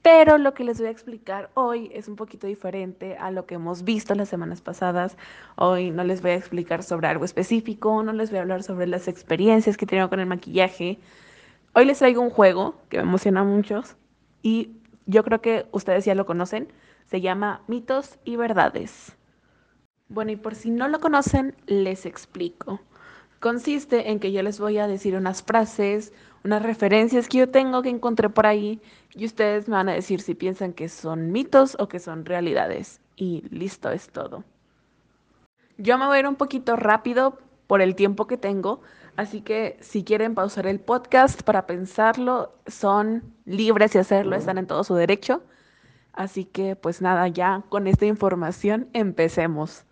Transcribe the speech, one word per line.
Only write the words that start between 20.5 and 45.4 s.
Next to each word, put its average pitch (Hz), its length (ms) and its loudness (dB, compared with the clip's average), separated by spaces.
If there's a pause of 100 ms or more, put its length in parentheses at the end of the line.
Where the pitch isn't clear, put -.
si 226 160 -8
no 247 160 -2
lo 311 100 -2
conocen, 285 560 0 (120)
les 190 380 -2
explico. - 760 -10 (580)
Consiste 240 720 -2
en 214 80 -2
que 202 140 -4
yo 196 100 -2
les 208 160 -4
voy 208 200 -2
a 208 100 -2
decir 196 260 -4
unas 190 300 -4
frases, 214 680 -2 (320)
unas 208 180 0
referencias 226 680 2
que 254 100 2
yo 254 100 6
tengo 262 320 2
que 254 100 -2
encontré 226 380 0
por 214 160 2
ahí, 214 360 2 (340)
y 190 100 -10
ustedes 214 440 -2
me 214 80 0
van 190 120 2
a 185 40 0
decir 185 280 -4
si 180 140 -6
piensan 185 380 -6
que 165 160 -10
son 160 420 -6
mitos 262 480 4
o 202 80 -2
que 180 140 -10
son 160 240 -12
realidades. 165 760 -4 (140)
Y 175 360 -6
listo, - 420 -8
es - 180 -10
todo. - 320 -12 (1400)
Yo 220 180 2
me 269 100 0
voy 277 100 2
a 269 40 4
ir 269 60 0
un 277 80 -2
poquito 262 400 -2
rápido 233 640 0 (300)
por 202 120 4
el 185 140 4
tiempo 202 320 0
que 247 100 -4
tengo, 196 440 -4 (340)
así 208 280 -8
que 214 380 -4
si - 220 -6
quieren 220 320 0
pausar 196 320 -2
el 196 140 -2
podcast 254 600 4
para 202 260 2
pensarlo, 226 840 0 (140)
son 214 560 0 (220)
libres 214 480 2
de 196 80 6
hacerlo, 196 340 2
están 190 240 -4
en 185 80 -4
todo 156 160 -2
su 196 140 0
derecho. 202 480 0 (680)